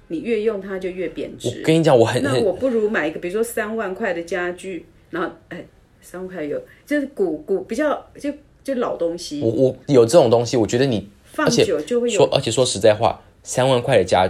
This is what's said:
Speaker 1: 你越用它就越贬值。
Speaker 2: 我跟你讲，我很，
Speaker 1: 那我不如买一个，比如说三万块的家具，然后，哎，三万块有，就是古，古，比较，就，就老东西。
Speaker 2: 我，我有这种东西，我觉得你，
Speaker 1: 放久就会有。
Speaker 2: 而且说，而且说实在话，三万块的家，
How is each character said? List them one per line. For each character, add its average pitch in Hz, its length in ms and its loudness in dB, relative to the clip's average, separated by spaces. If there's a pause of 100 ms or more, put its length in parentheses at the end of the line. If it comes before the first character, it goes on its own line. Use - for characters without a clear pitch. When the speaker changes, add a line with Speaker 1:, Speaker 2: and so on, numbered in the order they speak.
Speaker 1:
你 160 140 -8
越 220 200 -2
用 214 180 -2
它 190 200 -8
就 185 100 -8
越 175 200 -6
贬 - 280 -12
值。 117 220 -8
Speaker 2:
我 - 40 -12
跟 160 120 4
你 165 80 4
讲， 147 120 6
我 113 80 8
很， 117 200 0
Speaker 1:
那 - 180 0
我 190 120 0
不 254 160 -4
如 220 200 0
买 175 180 -2
一 156 40 -6
个， 196 80 -10
比 180 80 -8
如 175 80 -10
说 220 80 0
三 220 340 -8
万 196 160 -6
块 196 180 -4
的 170 120 -6
家 180 300 -6
具， 180 340 -12 (240)
然 170 100 -6
后， 165 80 -6 (200)
哎， 175 140 -14 (380)
三 - 180 -16
万 185 80 -10
块 180 160 -10
有， 143 160 -6 (260)
就 294 140 0
是 269 80 -4
古， 170 320 -2
古， 190 220 -2
比 220 140 -8
较， 285 320 -2 (120)
就， 285 140 -6 (300)
就 269 120 -4
老 233 220 -4
东 170 180 -2
西。 - 260 -10
Speaker 2:
我， 117 100 2
我 131 260 2 (100)
有 127 160 8
这 113 140 6
种 135 120 6
东 117 140 4
西， 120 140 -2
我 110 80 4
觉 110 120 0
得 131 80 2
你， 113 220 -2 (160)
Speaker 1:
放 - 260 -4
久 170 320 2
就 240 200 -2
会 240 80 0
有。 196 140 4
Speaker 2:
而 - 20 4
且 - 0 -
说， - 120 0
而 139 40 0
且 117 100 -4
说 127 140 2
实 104 140 -4
在 107 160 6
话， 107 260 0 (220)
三 127 240 0
万 131 120 2
块 120 180 2
的 95 60 4
家， 92 260 2